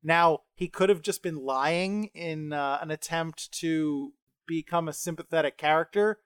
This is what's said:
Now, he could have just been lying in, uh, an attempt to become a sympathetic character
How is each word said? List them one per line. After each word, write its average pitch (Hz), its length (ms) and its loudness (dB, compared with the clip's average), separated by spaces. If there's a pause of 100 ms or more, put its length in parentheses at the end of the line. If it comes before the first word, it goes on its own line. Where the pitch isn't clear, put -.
Now, 165 420 4 (120)
he 180 140 -4
could 190 180 2
have 190 140 4
just 190 200 -4
been 160 220 -6
lying 170 640 0 (100)
in, 156 380 -6
uh, 143 280 -2
an 156 100 -6
attempt 165 680 -6
to 151 540 -2 (340)
become 165 400 -2
a 147 60 -8
sympathetic 165 640 -2
character 165 680 2